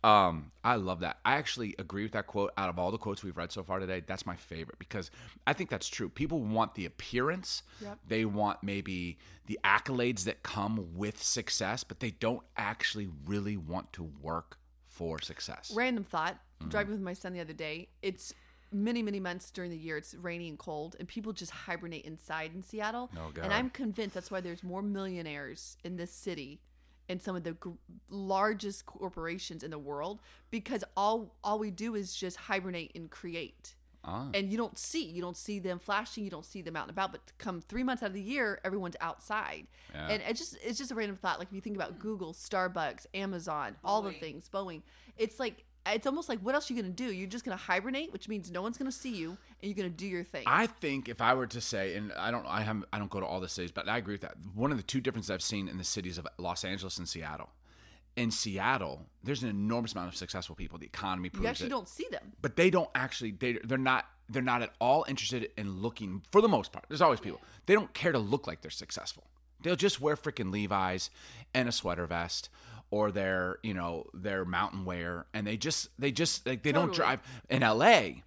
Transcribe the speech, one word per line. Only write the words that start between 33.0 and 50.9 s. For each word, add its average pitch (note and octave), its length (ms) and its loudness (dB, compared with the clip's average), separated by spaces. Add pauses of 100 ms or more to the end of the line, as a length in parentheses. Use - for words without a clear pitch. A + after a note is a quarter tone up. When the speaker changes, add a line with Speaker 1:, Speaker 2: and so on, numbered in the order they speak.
Speaker 2:
create. - 640 -10 (300)
Speaker 1:
Ah. A#2 280 -4
Speaker 2:
And G3 180 0
you G#3+ 60 0
don't A3+ 220 -2
see, - 260 -2
you E3+ 160 -8
don't F3+ 160 -6
see G#3 220 -4
them F3+ 200 -4
flashing, G#3+ 460 -2
you G3 60 -4
don't A3+ 160 -10
see F#3+ 160 -12
them D#3+ 140 -6
out D3+ 80 -2
and - 60 -10
about, F#3+ 220 0
but - 80 -12 (160)
come F3+ 240 -4
three A3 220 -4
months B3+ 200 0
out A#3 40 -2
of F#3+ 80 -2
the G3+ 80 -6
year, G#3+ 420 0
everyone's F#3 380 -2
outside. E3 640 -4 (260)
Speaker 1:
Yeah. - 160 -4
Speaker 2:
And G#3 140 0
it A3+ 140 -2
just, E4 280 -6
it's A3+ 140 -2
just C4 140 -4
a - 20 -4
random G#3 220 -2
thought. F#3 220 0
Like, F3+ 100 -8
if G#3 60 -12
you F#3+ 60 -6
think G#3 160 -6
about F3 220 -4
Google, F#3+ 340 -6
Starbucks, F3+ 800 -2
Amazon, F3 720 -4
all G3+ 160 4
the G3+ 100 -2
Speaker 3:
Boeing. D#3 100 -12
Speaker 2:
things, D#3+ 320 -8
Boeing, F#3 280 -4 (380)
it's A3 200 0
like, A#3+ 260 -4 (220)
it's G#3+ 200 2
almost D4+ 240 0
like, A#3 80 0
what G#3 160 2
else D4 160 0
are - 40 -2
you A#3 60 0
gonna F#3 140 -4
do? B3 180 -2
You're F#3+ 160 -4
just A3+ 160 -8
gonna G3 140 -4
hibernate, C4 520 0
which - 160 -10
means G3 240 -6
no F3 120 -4
one's A#3 160 -4
gonna C4 120 -2
see B3 240 -6
you, E3 160 -4
and F#3+ 80 -10 (320)
you're G3+ 40 -6
gonna F#3 160 -2
do E3+ 160 -8
your F3+ 180 -2
thing. C3+ 220 -8
Speaker 1:
I E3 200 6
think C#3 440 -2